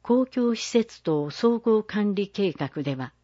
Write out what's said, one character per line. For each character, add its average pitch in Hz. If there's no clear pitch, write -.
公 254
共 240
施 -
設 226
等 147
総 233
合 220
管 208
理 196
計 190
画 147
で 139
は 131